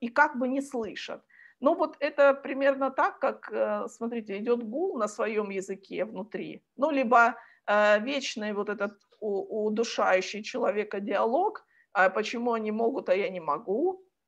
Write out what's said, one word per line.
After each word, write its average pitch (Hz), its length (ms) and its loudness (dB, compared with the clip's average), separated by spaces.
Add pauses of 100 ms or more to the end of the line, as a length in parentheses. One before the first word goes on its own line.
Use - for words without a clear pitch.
и 240 80 -4
как 294 300 4
бы 254 100 0
не 269 140 -2
слышат. - 600 -8 (380)
Но 294 140 4
вот 320 260 -2
это 285 340 6
примерно 269 560 0
так, 330 300 0
как, 220 320 -4
э, 208 360 -2
смотрите, 226 500 -6
идёт 240 240 0
гул 294 360 -4
на 208 100 0
своём 214 420 -4
языке 190 540 -6
внутри, 185 580 -10 (140)
ну, 285 140 0
либо, 240 440 4 (320)
э, 208 340 4
вечный 233 520 -4
вот 202 160 -4
этот 202 240 -4 (280)
у-, 208 460 -4
удушающий 208 760 0
человека 208 580 -2
диалог, 226 640 0 (280)
«а 190 180 4
почему 233 420 -2
они 220 200 -2
могут, 220 360 -2
а 185 80 4
я 196 140 0
не 180 100 -8
могу?» 220 640 -2 (260)